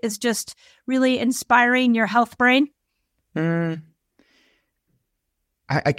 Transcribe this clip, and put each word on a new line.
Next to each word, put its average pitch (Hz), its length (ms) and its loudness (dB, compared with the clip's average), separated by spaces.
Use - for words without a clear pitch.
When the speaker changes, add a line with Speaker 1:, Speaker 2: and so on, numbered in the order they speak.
Speaker 1:
is 220 140 -6
just - 380 -6
really 254 320 0
inspiring 240 800 0
your 226 120 0
health 233 300 -2
brain? 254 300 2
Speaker 2:
Mm. 165 460 -4
I, 147 160 0
I, 143 140 0